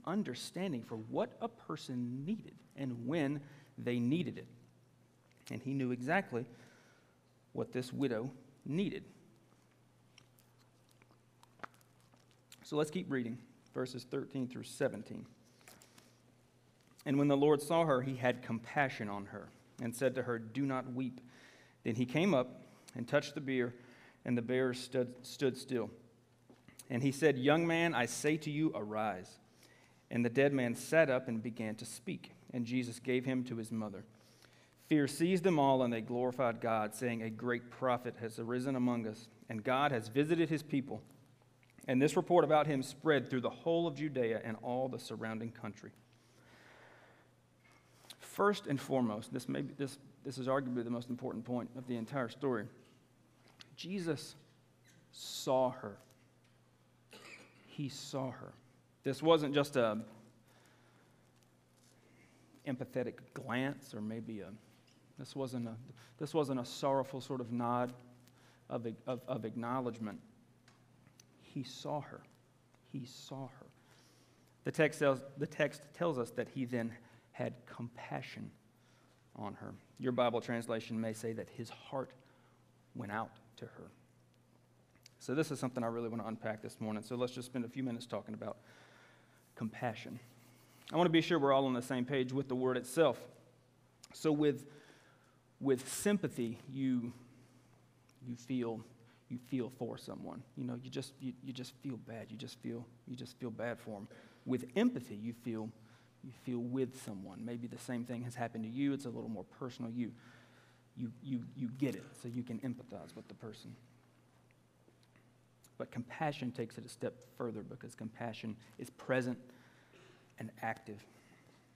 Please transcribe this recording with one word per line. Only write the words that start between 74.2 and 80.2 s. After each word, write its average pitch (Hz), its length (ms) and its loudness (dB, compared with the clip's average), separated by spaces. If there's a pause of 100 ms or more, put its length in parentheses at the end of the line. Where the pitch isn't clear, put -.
The 139 80 -2
text 151 260 6
tells, 135 220 6 (180)
the 147 80 0
text - 340 0 (140)
tells 165 240 2
us 117 140 -2
that 113 160 -2
he 131 180 -4
then 117 260 0 (400)
had 123 200 -4 (140)
compassion 120 840 -10 (880)
on 104 180 -6
her. 101 200 -10 (240)
Your 127 140 0
Bible 120 280 4